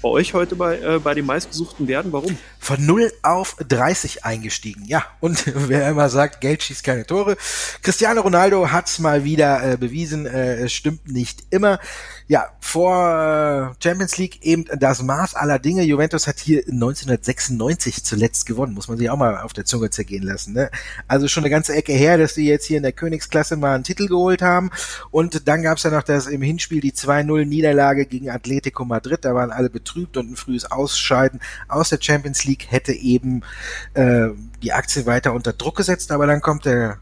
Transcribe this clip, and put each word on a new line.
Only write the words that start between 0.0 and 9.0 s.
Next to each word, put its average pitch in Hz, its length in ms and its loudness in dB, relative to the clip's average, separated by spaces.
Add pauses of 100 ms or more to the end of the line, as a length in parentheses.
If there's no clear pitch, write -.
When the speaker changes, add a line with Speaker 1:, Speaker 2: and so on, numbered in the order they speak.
Speaker 1:
bei 120 80 0
euch 139 240 2
heute 175 220 0
bei, 170 240 -2
äh, 160 180 0
bei 151 160 -2
den 147 120 -2
meistgesuchten 156 640 -4
Werten. 156 240 -2
Warum? 151 260 -4 (200)
Speaker 2:
Von 139 280 -2
null 220 260 4 (100)
auf 180 360 0
dreißig 135 680 -2
eingestiegen. 107 600 -8
Ja, 143 200 0 (140)
und 165 260 -2
<laughs> 139 240 -2
wer 143 200 2
immer 147 200 2
sagt, 139 320 0
Geld 147 220 0
schießt - 200 -10
keine 123 220 -2
Tore. 196 320 0 (460)
Cristiano 220 380 2
Ronaldo 185 500 4
hat's 170 260 0
mal 147 280 2